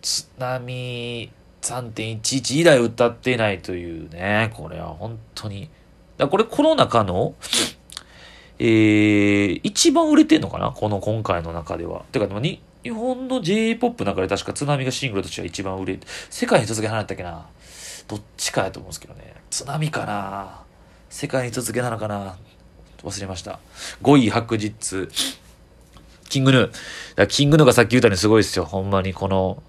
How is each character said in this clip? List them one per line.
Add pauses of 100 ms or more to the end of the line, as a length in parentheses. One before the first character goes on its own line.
津 (100)
波、 (300)
三
点
一
一
以
来
歌
っ
て
な
い
と
い
う
ね。
こ
れ
は
本 (160)
当
に。 (460)
だ、
こ
れ
コ
ロ
ナ
禍
の、 (1200)
え
ー、
一
番
売
れ
て
ん
の
か
な？
こ
の
今
回
の
中
で
は。
て
か、
で
も
に、 (200)
日
本
の
J-
ポ
ッ
プ
の
中
で
確
か
津
波
が
シ
ン
グ
ル
と
し
て
は
一
番
売
れ、 (300)
世
界
に
続
け
離
れ
た
っ
け
な。 (600)
ど
っ (180)
ち
か
や
と
思
う
ん
で
す
け
ど
ね。 (160)
津
波
か
な。 (480)
世
界
に
続
け
な
の
か
な。 (640)
忘
れ
ま
し
た。 (420)
五
位、
白
日。 (1200)
キ
ン
グ
ヌ
ー。
だ
か (400)
ら
キ
ン
グ
ヌ
ー
が
さ
っ
き
言
っ
た
よ
う
に
す
ご
い
っ
す
よ。
ほ
ん
ま
に
こ
の